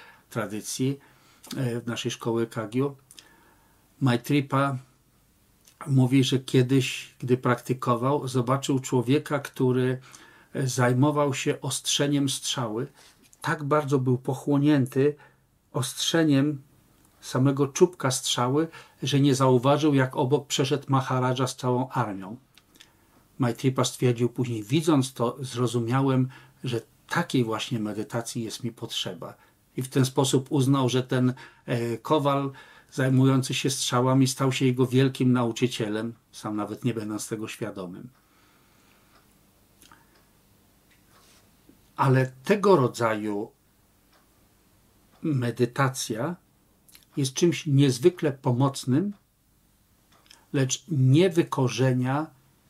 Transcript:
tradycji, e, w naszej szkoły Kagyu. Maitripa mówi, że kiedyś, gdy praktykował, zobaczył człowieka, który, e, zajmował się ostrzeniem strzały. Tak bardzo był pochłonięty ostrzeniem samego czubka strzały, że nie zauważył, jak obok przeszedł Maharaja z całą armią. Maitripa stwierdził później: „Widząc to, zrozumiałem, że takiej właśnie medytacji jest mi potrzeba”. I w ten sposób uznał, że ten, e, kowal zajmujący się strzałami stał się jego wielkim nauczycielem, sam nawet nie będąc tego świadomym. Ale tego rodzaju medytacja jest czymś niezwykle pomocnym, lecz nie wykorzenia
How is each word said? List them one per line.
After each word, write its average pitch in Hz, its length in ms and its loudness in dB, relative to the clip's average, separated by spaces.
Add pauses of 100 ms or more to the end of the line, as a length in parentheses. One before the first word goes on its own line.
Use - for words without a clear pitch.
(300)
tradycji, 110 680 -6 (580)
e, 120 240 -4
w 113 60 -10
naszej 117 240 -6
szkoły 117 360 -2
Kagyu. 120 480 -4 (1080)
Maitripa 135 760 0 (1120)
mówi, 131 360 4
że 127 160 0
kiedyś, 131 800 0
gdy 123 180 0
praktykował, 127 880 -2
zobaczył 131 520 -2
człowieka, 135 600 -2
który, 127 600 -2 (540)
e, 135 140 -4
zajmował 135 680 2
się - 280 -4
ostrzeniem 143 680 -2
strzały. 123 580 -6 (540)
Tak 156 220 -4
bardzo 143 360 2
był 127 180 2
pochłonięty 143 1000 2 (580)
ostrzeniem 143 880 2 (600)
samego 135 460 2
czubka 175 440 2
strzały, 131 560 -2 (360)
że 139 160 2
nie 139 160 4
zauważył, 139 580 4
jak 131 220 0
obok 135 320 -2
przeszedł 135 420 -2
Maharaja 127 580 0
z - 80 -8
całą 127 340 -2
armią. 104 480 -6 (1000)
Maitripa 131 460 0
stwierdził 123 440 0
później: 120 340 -6
„Widząc 143 500 2
to, 120 260 -4
zrozumiałem, 127 920 0 (340)
że 123 180 -4 (280)
takiej 160 340 -2
właśnie 110 360 -4
medytacji 107 640 -6
jest 107 200 -12
mi 117 80 -6
potrzeba”. 98 640 -10 (440)
I - 40 -6
w 131 80 -8
ten 135 160 2
sposób 135 440 0
uznał, 135 400 2
że 127 140 0
ten, 127 300 2 (320)
e, 117 320 -4
kowal 139 540 0 (400)
zajmujący 131 600 2
się 131 160 -2
strzałami 131 580 2
stał 131 240 0
się 135 140 0
jego 127 220 2
wielkim 127 460 2
nauczycielem, 117 800 -2 (180)
sam 107 240 -8
nawet 104 280 -6
nie 120 100 -2
będąc 107 340 -8
tego 110 200 -8
świadomym. 101 600 -12 (3750)
Ale 131 360 4 (120)
tego 196 320 4
rodzaju 110 760 0 (1700)
medytacja 127 1160 -2 (800)
jest 135 160 -2
czymś - 320 0
niezwykle 143 640 4
pomocnym, 131 840 0 (1400)
lecz 135 340 -2
nie 143 420 6
wykorzenia 131 1000 0 (420)